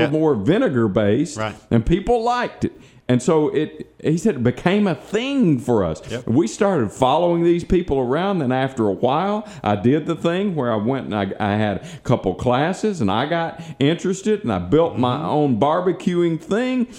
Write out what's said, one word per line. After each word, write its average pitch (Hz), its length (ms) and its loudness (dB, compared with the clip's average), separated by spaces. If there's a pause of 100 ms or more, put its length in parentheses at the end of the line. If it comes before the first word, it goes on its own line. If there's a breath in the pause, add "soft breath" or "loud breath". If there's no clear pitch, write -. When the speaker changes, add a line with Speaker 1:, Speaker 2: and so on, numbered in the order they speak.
Speaker 1:
Yeah. - 40 -6
Speaker 2:
more 156 240 2
vinegar 127 520 2
based, 107 500 2
Speaker 1:
Right. 110 180 -4 (160)
Speaker 2:
and 113 140 4
people 208 380 2
liked 240 420 -2
it. - 80 -6 (340 loud breath)
And 123 140 2
so 151 280 2
it, - 440 -4 (100)
he 156 140 2
said, 190 200 0
it 123 60 -2
became 190 440 2
a 165 80 0
thing 226 640 0
for 113 240 2
us. 80 260 -2
Speaker 1:
Yep. 120 180 -8
Speaker 2:
We 143 200 2
started 190 440 0
following 170 520 2
these 170 200 2
people 170 360 0
around. 165 400 0
Then 127 120 0
after 131 360 0
a 98 60 2
while, 185 540 0 (160 loud breath)
I 104 120 2
did 135 320 2
the 165 80 -2
thing 180 400 -2
where 120 180 -2
I - 40 0
went 117 280 -2
and 76 100 -6
I, 98 240 -2
I 104 160 0
had 104 300 0
a - 140 -16
couple 104 340 0
classes 160 680 -2
and 98 100 0
I 120 160 0
got 165 340 -4 (160 loud breath)
interested 180 640 0
and 120 100 -4
I 95 80 0
built 107 380 2
my 123 200 0
Speaker 1:
Mm-hmm. - 120 -6
Speaker 2:
own 135 300 0
barbecuing 175 840 0
thing 254 460 -2 (120)